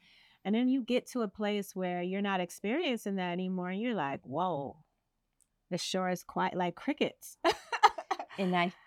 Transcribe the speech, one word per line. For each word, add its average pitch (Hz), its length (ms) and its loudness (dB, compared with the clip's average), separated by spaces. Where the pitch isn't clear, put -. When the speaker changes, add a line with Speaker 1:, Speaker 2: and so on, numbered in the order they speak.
Speaker 1:
And 202 100 2
then 254 140 4
you 262 140 2
get 240 240 0
to 247 140 -4
a 214 60 0
place 208 480 -2
where 180 260 -2
you're 185 200 -2
not 196 180 2
experiencing 220 760 -2
that 180 180 0
anymore, 185 380 -2
and 196 100 -2
you're 240 120 0
like, 139 320 -2
"Whoa, 143 520 -2
the 180 80 0
shore 185 340 0
is 175 120 -2
quiet," 180 320 -2
like 180 200 0
crickets. - 680 -2
<laughs> - 960 2
Speaker 2:
And 180 180 2
I 175 140 4